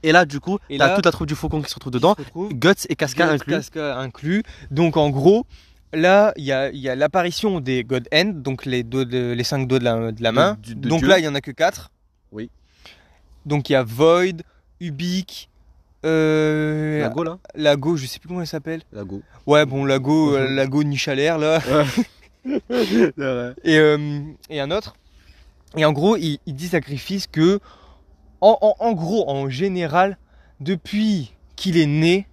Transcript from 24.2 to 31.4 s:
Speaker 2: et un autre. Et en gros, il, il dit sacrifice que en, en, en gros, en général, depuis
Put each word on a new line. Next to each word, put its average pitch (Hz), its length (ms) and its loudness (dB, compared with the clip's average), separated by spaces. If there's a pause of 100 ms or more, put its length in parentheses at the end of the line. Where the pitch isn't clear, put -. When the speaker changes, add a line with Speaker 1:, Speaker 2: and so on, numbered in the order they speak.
Speaker 2:
et 156 100 -8
un 139 120 -6
autre. 208 240 -6 (840)
Et 156 80 0
en 151 80 4
gros, 185 240 2
il, 151 280 -4
il 143 100 -10
dit 165 120 -12
sacrifice 165 600 -6
que 180 320 2 (840)
en, 214 160 8
en, 208 140 2 (100)
en 233 80 2
gros, 170 360 -2
en 139 200 -4
général, 180 680 0 (420)
depuis 190 760 -2 (220)